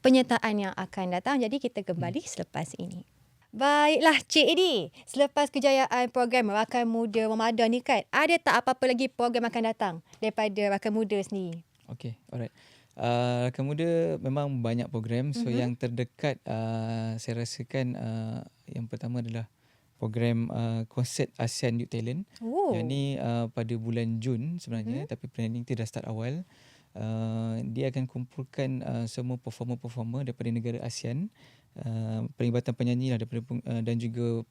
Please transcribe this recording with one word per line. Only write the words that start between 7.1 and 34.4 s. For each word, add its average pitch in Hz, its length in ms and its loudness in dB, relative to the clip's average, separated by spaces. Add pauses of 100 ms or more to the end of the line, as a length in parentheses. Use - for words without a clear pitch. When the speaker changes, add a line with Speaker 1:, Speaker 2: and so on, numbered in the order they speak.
Speaker 1:
Ramadan 226 460 4
ni 247 80 2
kan, 240 320 2
ada 311 240 4
tak 277 240 4
apa-apa 254 320 2
lagi 254 160 2
program 240 400 0
akan 226 180 0
datang 220 300 0 (240)
daripada 208 560 0
Rakan 214 180 0
Muda 214 240 2
sendiri? 185 460 -4 (240)
Speaker 2:
Okey, 120 320 -10 (100)
alright. 120 220 -6 (440)
Ah, 120 520 2
Rakan 131 180 -2
Muda 151 240 0 (300)
memang 143 340 -2
banyak 117 340 0
program. 117 440 -2
So, 233 160 -2
Speaker 1:
Mhm. 120 80 0
Speaker 2:
yang 123 180 0
terdekat, 123 720 -4
ah, 113 720 -2
saya 117 220 -4
rasakan, 123 560 -4
ah, 113 480 -6 (240)
yang 117 200 -8
pertama 123 320 -6
adalah 117 280 -4 (480)
program, 117 560 0
ah, 113 340 -2
konsert - 500 -2
asean 117 440 0
Youth 123 120 -4
Talent. 123 360 -4 (120)
Speaker 1:
Oh. 285 320 0
Speaker 2:
Yang 117 160 0
ni, 139 160 0 (140)
ah, 117 320 0
pada 117 260 -4
bulan 113 440 -2
Jun 127 400 -2
sebenarnya, 117 480 -4
Speaker 1:
Mhm. - 40 -14
Speaker 2:
tapi 127 160 -8
planning 120 360 -4
tu 123 100 -4
dah 113 100 -2
start 113 220 -6
awal. 117 380 -4 (500)
Ah, 113 720 -2
dia 131 260 -2
akan 131 160 -2
kumpulkan, 131 760 -6
ah, 117 220 -2
semua 123 320 -4
performer-performer 120 880 -6
daripada 123 260 -4
negara 117 300 -2
asean. 120 460 -4 (480)
Ah, 113 480 -4 (100)
perlibatan 120 380 0
penyanyi 123 400 0
lah 117 80 0
daripada 113 240 -4
peng-, 120 220 -6
ah, 117 180 -2
dan 117 160 0
juga 117 240 -2 (280)